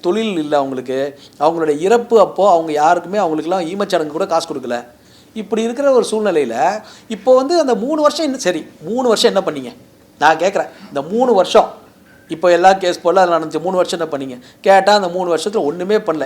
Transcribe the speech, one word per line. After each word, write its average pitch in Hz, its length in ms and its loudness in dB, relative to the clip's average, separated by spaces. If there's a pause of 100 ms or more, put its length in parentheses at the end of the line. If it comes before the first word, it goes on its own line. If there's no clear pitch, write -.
தொழில் 190 360 -2
இல்ல 147 200 -2
அவங்களுக்கு, 135 640 -4 (200)
அவங்களுடைய 156 400 0
இறப்பு 226 400 2
அப்போ 196 320 4
அவங்க 165 200 0
யாருக்குமே, 175 460 0
அவங்களுக்குலாம் 165 560 -2
ஈமச்சடங்கு 180 380 -4
கூட 170 140 -4
காசு 165 280 -2
கொடுக்கல." 123 320 -8 (480)
இப்படி 220 300 -4
இருக்கிற 269 280 0
ஒரு 233 200 4
சூழ்நிலையில 175 680 -2 (260)
இப்போ 226 280 2
வந்து 285 240 2
அந்த 262 160 2
மூணு 277 260 -2
வருஷம் 294 240 0
என்ன, 269 120 -4
சரி, 175 300 -4 (140)
மூணு 233 260 -4
வருஷம் 208 280 2
என்ன 180 160 -2
பண்ணீங்க? 131 220 -10 (460)
நான் 160 180 4
கேட்குறேன், 175 300 -2 (200)
இந்த 139 140 -8
மூணு 226 320 0
வருஷம் - 520 2 (440)
இப்போ 165 220 0
எல்லா 180 220 6
கேஸ் 185 280 -2
போல 180 200 2
அதெல்லாம் 170 200 2
நடந்துச்சு, 156 200 -6
மூணு 185 140 -4
வருஷம் 180 240 -2
என்ன 156 180 -6
பண்ணீங்க 131 220 -10 (220)
கேட்டா, 196 340 6
அந்த 196 120 0
மூணு 175 280 -2
வருஷத்துல 202 280 -2
ஒண்ணுமே 180 340 -2
பண்ணல. 160 280 -2